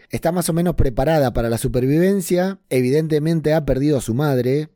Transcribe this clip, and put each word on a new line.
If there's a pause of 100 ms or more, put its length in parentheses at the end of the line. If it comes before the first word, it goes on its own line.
(100)
está
más
o
menos
preparada
para
la
supervivencia. (100)
Evidentemente
ha
perdido
a
su
madre.